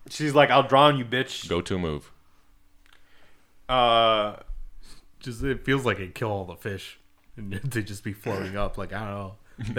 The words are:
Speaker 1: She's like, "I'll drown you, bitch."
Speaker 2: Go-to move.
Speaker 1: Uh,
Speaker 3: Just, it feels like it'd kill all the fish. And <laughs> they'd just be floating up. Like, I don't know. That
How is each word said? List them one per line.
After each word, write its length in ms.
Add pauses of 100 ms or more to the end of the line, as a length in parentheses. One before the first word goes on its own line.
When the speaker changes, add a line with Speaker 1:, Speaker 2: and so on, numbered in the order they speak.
Speaker 1:
She's 260
like, 140
"I'll 180
drown 300
you, 80
bitch." 420
Speaker 2:
Go-to 320
move. 320 (1600)
Speaker 1:
Uh, 680 (840)
Speaker 3:
Just, 200
it 220
feels 220
like 140
it'd 160
kill 160
all 120
the 140
fish. 420 (380)
And 160
<laughs> 100
they'd 240
just 160
be 80
floating 460
up. 200
Like, 140
I 140
don't 100
know. 200 (380)
That 60